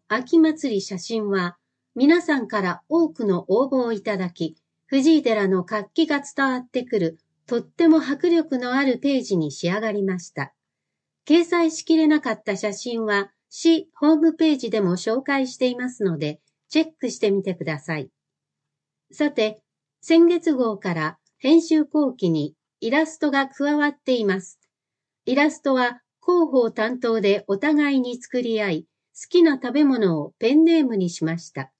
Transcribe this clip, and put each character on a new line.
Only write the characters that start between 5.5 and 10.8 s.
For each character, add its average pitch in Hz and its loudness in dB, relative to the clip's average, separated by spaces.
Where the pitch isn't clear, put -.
活 208 -8
気 330 2
が 294 -2
伝 277 -4
わ 254 -2
っ 254 -10
て 247 -6
く 233 -6
る、 165 -4
と 240 -4
っ - -6
て - 0
も 311 6
迫 277 -2
力 320 0
の 247 -4
あ 277 0
る 254 0
ペ 277 0
ー 233 -4
ジ 196 -2
に 151 -2
仕 170 -6
上 196 -2
が 220 -4
り 202 -4
ま 185 -4
し - -20
た。 - -10